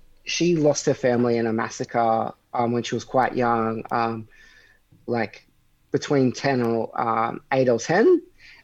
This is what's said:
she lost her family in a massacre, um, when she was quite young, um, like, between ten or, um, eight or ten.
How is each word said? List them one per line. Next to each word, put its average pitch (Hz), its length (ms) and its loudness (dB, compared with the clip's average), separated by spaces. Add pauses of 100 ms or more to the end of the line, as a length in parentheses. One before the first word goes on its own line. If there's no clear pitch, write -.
(240)
she 170 320 0
lost 147 320 2
her 139 80 2
family 120 420 2
in 117 80 0
a 113 80 -2
massacre, 113 800 -2 (200)
um, 120 180 0
when 120 100 0
she 117 140 -6
was 113 80 -6
quite - 320 -2
young, 113 560 0
um, 113 360 -4 (800)
like, 117 400 -4 (460)
between 135 400 2
ten 131 320 -2
or, 117 360 -2
um, 113 420 -2 (100)
eight 131 180 2
or 117 80 4
ten. 247 440 4 (420)